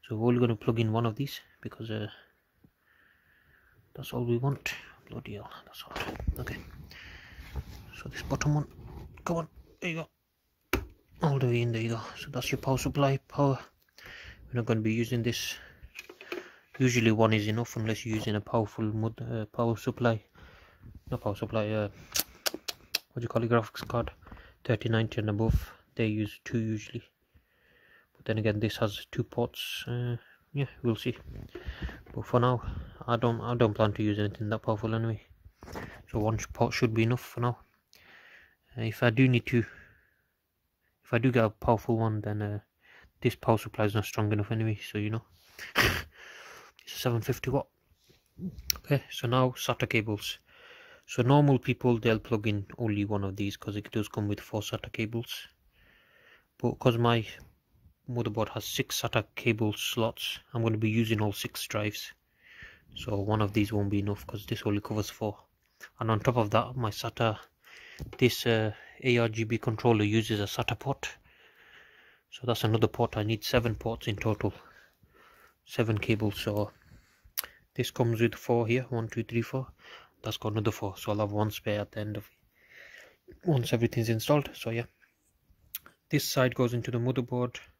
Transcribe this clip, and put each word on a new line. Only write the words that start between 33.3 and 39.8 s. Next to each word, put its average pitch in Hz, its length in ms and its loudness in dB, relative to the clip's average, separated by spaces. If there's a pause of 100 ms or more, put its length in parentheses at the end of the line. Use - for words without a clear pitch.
I 113 140 -2
don't 117 200 6
plan 107 180 4
to 110 100 -2
use 104 160 2
anything 104 300 -2
that 110 140 -2
powerful 110 320 0
anyway. 113 280 -2 (880)
So - 80 -2
one 110 200 2
sh-, - 140 -6
port 117 200 2
should 117 200 2
be 113 120 4
enough 120 160 2
for - 200 -10
now. 120 180 0 (1160)
Uh, 117 60 -4
if 110 200 -2
I 120 80 6
do 127 180 6
need 120 180 4
to, 117 180 4 (1400)